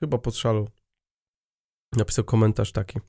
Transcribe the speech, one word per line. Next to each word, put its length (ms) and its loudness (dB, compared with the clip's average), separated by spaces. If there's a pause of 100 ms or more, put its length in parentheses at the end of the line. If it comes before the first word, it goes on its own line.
chyba 180 -2
pod 180 -4
Szalą. 300 0 (1300)
Napisał 280 2
komentarz 480 2
taki. 260 -4 (100)